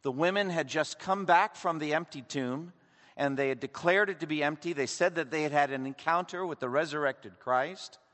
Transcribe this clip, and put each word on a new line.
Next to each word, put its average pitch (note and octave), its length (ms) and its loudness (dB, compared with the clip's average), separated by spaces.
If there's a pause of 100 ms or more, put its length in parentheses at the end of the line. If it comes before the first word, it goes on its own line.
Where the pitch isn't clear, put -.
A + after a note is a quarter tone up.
The C#3 100 -2
women F#3 380 0
had D#3+ 180 -2
just D3 300 -2
come F#3+ 260 -2
back F3+ 320 4
from E3 220 -2
the D3+ 160 -2
empty D#3 280 -4
tomb, C#3 500 -6 (440)
and C#3 200 0
they C#3 120 2
had C3 120 -2
declared F#3 500 2
it D#3+ 100 -8
to E3 60 -4
be D3+ 160 0
empty. D3+ 300 -2
They C#3 140 0
said F3 280 0
that D#3 160 -2
they D#3 120 -2
had D3 100 0
had C#3+ 180 4
an C3 160 -4
encounter E3+ 580 -2
with D#3+ 160 -6
the C3 80 -2
resurrected C#3 720 -2
Christ. C3+ 580 -2 (160)